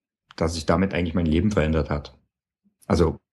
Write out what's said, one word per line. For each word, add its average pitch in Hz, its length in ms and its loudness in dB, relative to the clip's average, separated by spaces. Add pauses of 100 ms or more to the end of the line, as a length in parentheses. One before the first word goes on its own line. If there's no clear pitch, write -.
(360)
dass 82 180 -2
sich 80 120 -8
damit 90 280 0
eigentlich 85 220 -2
mein 87 100 0
Leben 85 260 2
verändert 76 380 0
hat. 73 280 -6 (720)
Also 80 300 2 (160)